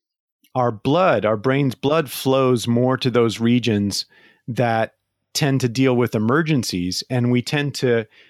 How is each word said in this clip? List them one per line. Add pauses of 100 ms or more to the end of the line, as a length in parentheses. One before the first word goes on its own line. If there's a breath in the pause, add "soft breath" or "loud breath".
(560)
our
blood,
our
brain's
blood
flows
more
to
those
regions (420 soft breath)
that (380)
tend
to
deal
with
emergencies,
and
we
tend
to (220 soft breath)